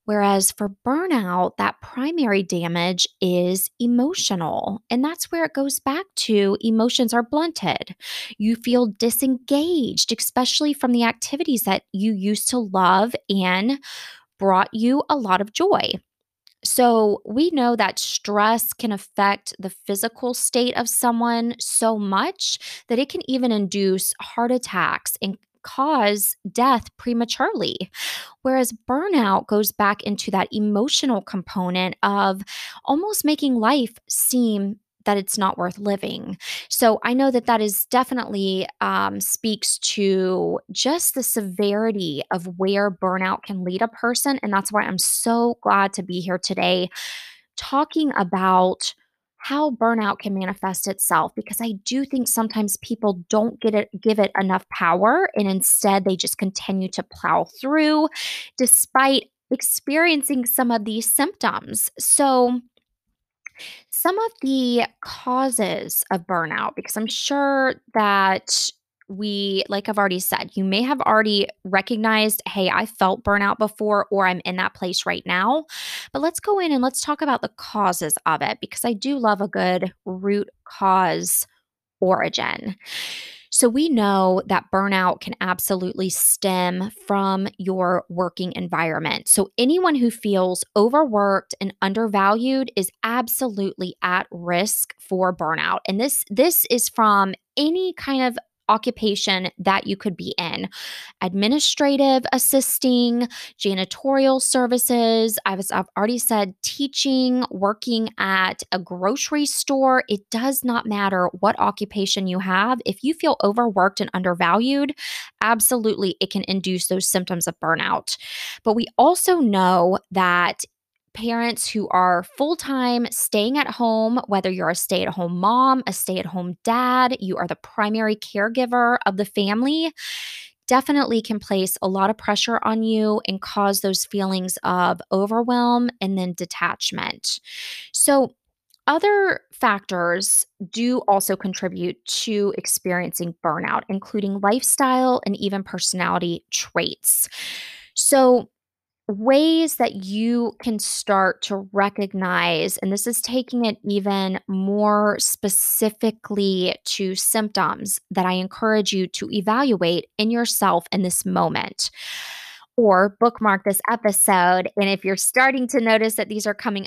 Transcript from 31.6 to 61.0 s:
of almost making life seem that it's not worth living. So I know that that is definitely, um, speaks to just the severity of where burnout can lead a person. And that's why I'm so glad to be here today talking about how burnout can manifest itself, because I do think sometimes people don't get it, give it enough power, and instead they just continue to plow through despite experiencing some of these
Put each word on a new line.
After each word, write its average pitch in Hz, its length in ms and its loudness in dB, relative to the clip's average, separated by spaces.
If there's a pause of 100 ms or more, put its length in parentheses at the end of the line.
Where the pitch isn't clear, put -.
of 196 400 2 (440)
almost 370 380 -2
making 294 320 0
life 233 420 0 (100)
seem 214 680 0 (260)
that 202 140 2
it's 196 180 -4
not 196 220 -2
worth 175 200 -4
living. 202 600 -6 (320)
So 226 320 4
I 240 100 -2
know 269 200 4
that 240 140 0
that 226 140 2
is 208 260 -2
definitely, 202 800 -2 (140)
um, 196 400 -2
speaks - 580 -2
to 185 800 0 (100)
just 294 440 -2
the 254 100 -2
severity 202 1080 -2
of 180 160 -4 (100)
where 196 340 2
burnout 185 520 -2
can 185 220 -6
lead 185 180 -2
a 233 60 0
person. 247 540 -2
And 208 100 -4
that's 196 200 -2
why 214 100 0
I'm - 140 -4
so 233 640 0
glad 196 340 2
to 190 80 -6
be 180 180 -6
here 180 180 -4
today 180 500 0 (680)
talking 302 600 0
about 185 800 2 (460)
how 294 300 0
burnout 226 480 0
can 202 160 -6
manifest 190 540 -4
itself, 175 480 0
because - 240 -8
I 226 140 -6 (100)
do 269 200 -2
think 254 220 -2
sometimes 220 520 -2
people 202 500 -2
don't 220 320 0
get 220 120 0
it, 208 160 0 (100)
give 220 200 2
it 202 200 2
enough 190 300 0
power, 202 680 2
and 202 120 2
instead 196 560 2
they 190 120 2
just - 220 -4
continue 190 500 -4
to - 160 -8
plow 170 400 -2
through 302 640 0 (480)
despite 262 760 2 (220)
experiencing 294 920 0
some 240 280 0
of 220 120 0
these 220 260 -4